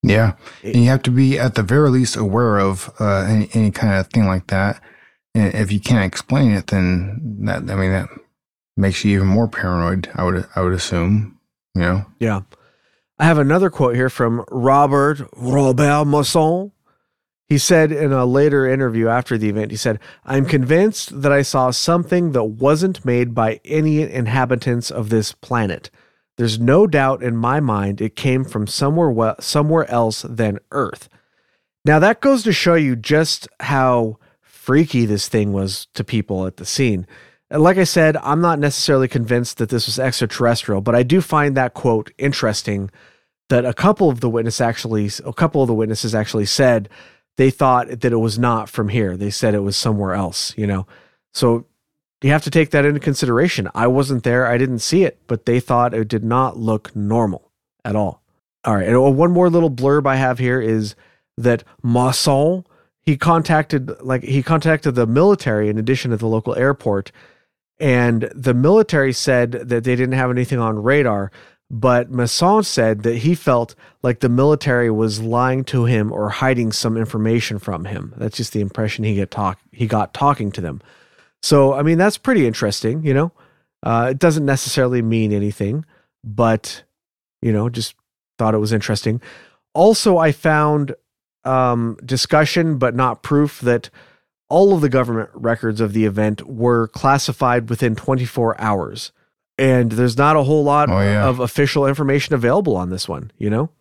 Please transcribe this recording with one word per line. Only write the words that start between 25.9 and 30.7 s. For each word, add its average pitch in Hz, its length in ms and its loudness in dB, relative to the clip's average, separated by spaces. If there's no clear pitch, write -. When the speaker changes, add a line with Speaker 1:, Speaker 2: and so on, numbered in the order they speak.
Speaker 2:
There's 113 240 -2
no 143 280 4
doubt 135 360 0
in 117 140 -2
my 123 240 0
mind 101 400 -2
it 110 160 -6
came 131 260 0
from 107 240 -6
somewhere 151 420 0
we-, 113 300 0
somewhere 151 500 0
else 117 340 0
than 110 360 -4